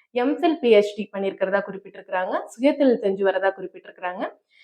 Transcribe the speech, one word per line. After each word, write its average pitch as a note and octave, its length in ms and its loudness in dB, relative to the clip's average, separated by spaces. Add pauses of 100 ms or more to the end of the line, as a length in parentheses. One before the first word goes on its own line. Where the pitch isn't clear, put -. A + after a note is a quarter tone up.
(120)
எம் B3 280 -2
ஃபில் E4+ 200 2
பி A#3 140 4
ஹெச் G#3 220 4
டி G3+ 160 -8
பண்ணியிருக்கிறதா G3 500 -2
குறிப்பிட்டிருக்கிறாங்க. F#3+ 720 -8
சுயதொழில் C#4 720 2
செஞ்சு G3 220 -2
வரதா F#3+ 340 2
குறிப்பிட்டிருக்கிறாங்க. F#3 760 -10 (300)